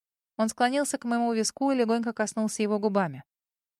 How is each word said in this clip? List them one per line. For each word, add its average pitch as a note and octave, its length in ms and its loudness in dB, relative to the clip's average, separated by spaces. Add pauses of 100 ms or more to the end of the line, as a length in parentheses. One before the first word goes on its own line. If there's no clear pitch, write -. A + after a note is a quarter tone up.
(360)
Он A3 120 2
склонился C4+ 500 0
к - 60 -10
моему A#3 280 0
виску A3+ 380 0
и C4+ 60 2
легонько A#3 360 0
коснулся A3 500 -2
его G#3 160 0
губами. F#3+ 460 0 (560)